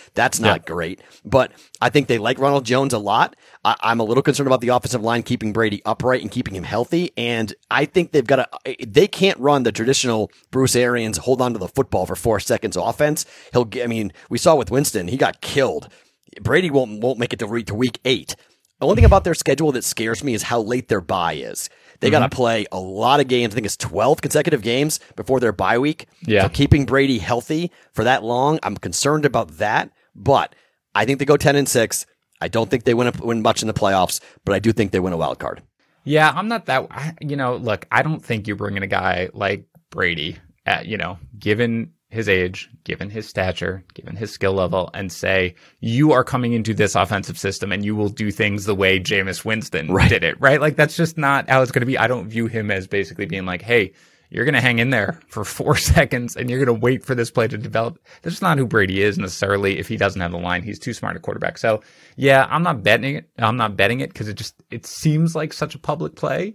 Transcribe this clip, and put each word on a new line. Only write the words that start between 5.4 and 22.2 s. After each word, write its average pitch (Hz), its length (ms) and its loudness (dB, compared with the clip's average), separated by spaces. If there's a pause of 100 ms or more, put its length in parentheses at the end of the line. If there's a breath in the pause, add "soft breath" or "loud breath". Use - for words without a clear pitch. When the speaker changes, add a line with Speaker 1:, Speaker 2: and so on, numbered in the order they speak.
Speaker 1:
Brady 107 320 0
upright 120 340 0
and 110 100 -8
keeping 120 240 -6
him 92 100 -8
healthy. 160 520 -2
And 117 380 -2 (160)
I 135 160 2
think - 260 0
they've 135 140 2
gotta, 131 240 2 (360)
they 113 200 6
can't 190 320 2
run 139 240 4
the 117 100 2
traditional 113 580 0 (200 soft breath)
Bruce 127 260 2
Arians 120 400 2
hold 127 240 0
on 123 140 0
to 110 40 -6
the 90 100 -6
football 107 360 0
for 90 120 -6
four 110 220 0
seconds 101 380 -2
offense. 131 480 0 (300 loud breath)
He'll 123 100 4
g-, 117 180 -6
I 120 40 -4
mean, 110 260 -4 (160 loud breath)
we - 80 -4
saw 160 200 4
with 120 140 -2
Winston, 113 380 -2
he 104 80 -2
got 135 240 -2
killed. 113 480 -2 (520 soft breath)
Brady 156 300 0
won't, 113 320 0
won't 123 160 0
make 117 160 -2
it 104 60 -8
to 117 60 -4
re-, 113 180 -4
to 101 100 -8
week 117 320 -2
eight. 117 280 -2 (460 soft breath)
The 135 60 0
only 180 100 4
thing 247 80 8
about 196 200 10
their 170 100 0
schedule 151 380 0
that 123 120 -4
scares 113 400 -4
me 139 80 -2
is 104 120 -2
how 120 180 0
late 120 260 -4
their 101 140 0
bye 85 320 -2
is. 60 340 -10 (320 soft breath)
They - 80 2
gotta 143 200 4